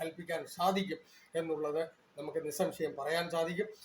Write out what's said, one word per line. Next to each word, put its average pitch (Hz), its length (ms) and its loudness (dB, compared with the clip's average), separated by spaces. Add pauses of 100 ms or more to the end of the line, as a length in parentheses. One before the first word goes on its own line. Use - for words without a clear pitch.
കൽപ്പിക്കാൻ 165 460 -4
സാധിക്കും 190 500 2 (380)
എന്നുള്ളത് 160 520 0 (300)
നമുക്ക് 151 280 -4
നിസ്സംശയം 151 540 0
പറയാൻ 165 300 2
സാധിക്കും. 170 380 2 (180)